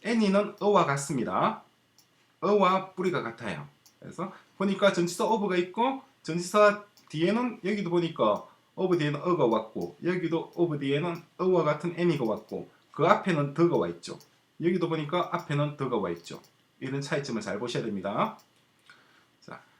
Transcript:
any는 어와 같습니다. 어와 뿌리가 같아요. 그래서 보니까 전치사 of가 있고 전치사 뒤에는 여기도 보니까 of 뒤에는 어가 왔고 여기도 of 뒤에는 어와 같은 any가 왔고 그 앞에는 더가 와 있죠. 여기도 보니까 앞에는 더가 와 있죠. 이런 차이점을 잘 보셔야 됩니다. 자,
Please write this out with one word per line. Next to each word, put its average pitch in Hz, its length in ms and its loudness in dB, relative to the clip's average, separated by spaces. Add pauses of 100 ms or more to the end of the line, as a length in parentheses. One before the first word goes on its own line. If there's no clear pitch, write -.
any는 208 560 2
어와 196 260 4
같습니다. 139 760 -2 (800)
어와 180 540 4
뿌리가 175 280 0
같아요. 98 460 -8 (320)
그래서 - 340 -10 (240)
보니까 196 360 4
전치사 175 320 0
of가 196 320 0
있고 247 440 0 (220)
전치사 202 640 2 (240)
뒤에는 214 540 0
여기도 190 280 -2
보니까 143 560 0 (280)
of 180 220 2
뒤에는 147 240 -2
어가 160 240 2
왔고 110 580 -2
여기도 165 520 -2
of 160 240 0
뒤에는 147 420 -2 (160)
어와 180 260 2
같은 151 360 -2
any가 156 260 2
왔고 101 440 -6 (220)
그 151 140 0
앞에는 170 480 2
더가 165 240 4
와 90 120 0
있죠. - 280 -12 (440)
여기도 165 280 0
보니까 156 440 -2
앞에는 147 440 -2
더가 120 200 -2
와 95 140 -2
있죠. - 300 -12 (380)
이런 131 220 -6
차이점을 139 400 -4
잘 98 180 -6
보셔야 123 240 -4
됩니다. 104 560 -4 (1000)
자, - 200 -18 (180)